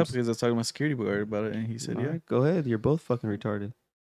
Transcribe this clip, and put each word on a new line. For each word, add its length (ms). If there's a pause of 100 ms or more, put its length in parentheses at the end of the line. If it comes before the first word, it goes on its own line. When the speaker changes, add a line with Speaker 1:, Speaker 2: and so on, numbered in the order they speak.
Speaker 1:
times. 40
Speaker 2:
because 160
I 40
was 60
talking 140
to 40
my 60
security 340
guard 280
about 220
it 100
and 120
he 100
said, 200
Speaker 1:
All 60
Speaker 2:
yeah. 60
Speaker 1:
right, 160
go 180
ahead. 240
You're 100
both 240
fucking 280
retarded. 440 (420)